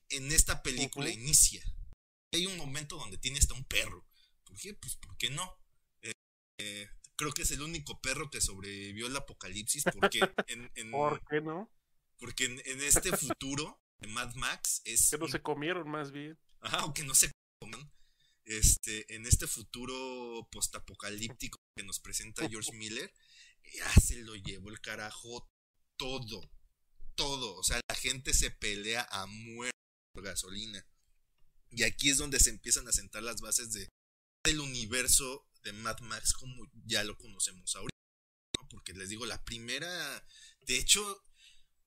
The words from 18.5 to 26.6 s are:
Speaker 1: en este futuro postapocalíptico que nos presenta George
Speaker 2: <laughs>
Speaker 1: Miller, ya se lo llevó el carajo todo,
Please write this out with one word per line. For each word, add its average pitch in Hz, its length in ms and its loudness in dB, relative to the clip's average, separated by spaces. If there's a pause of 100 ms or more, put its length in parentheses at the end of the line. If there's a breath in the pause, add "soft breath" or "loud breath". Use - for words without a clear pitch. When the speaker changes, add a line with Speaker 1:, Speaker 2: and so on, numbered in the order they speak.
Speaker 1:
en 110 100 -10
este 135 220 4
futuro 123 1040 -6
postapocalíptico 104 1040 -6 (180)
que 101 80 -10
nos 95 160 -6
presenta 110 480 -6
George 110 240 -6
Speaker 2:
<laughs> - 20 -12
Speaker 1:
Miller, 113 380 -6 (640 loud breath)
ya - 200 -6
se - 240 8
lo 107 180 -10
llevó 98 340 -10
el 110 120 -12
carajo 110 680 -8 (500)
todo, 127 440 -6 (760)